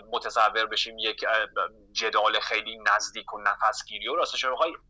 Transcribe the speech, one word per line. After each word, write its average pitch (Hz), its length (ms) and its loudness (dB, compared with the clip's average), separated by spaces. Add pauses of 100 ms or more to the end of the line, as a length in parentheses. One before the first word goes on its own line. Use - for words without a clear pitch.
(120)
متصور 110 540 2
بشیم 110 320 -4
یک، 110 300 -2
اه، 110 180 2 (460)
جدال 107 480 2
خیلی 110 380 -4 (160)
نزدیک - 400 -4
و 208 40 -8
نفسگیری 104 680 -2
و 139 60 -2
راستش 143 300 0
رو 131 80 0
بخوای 160 200 2 (180)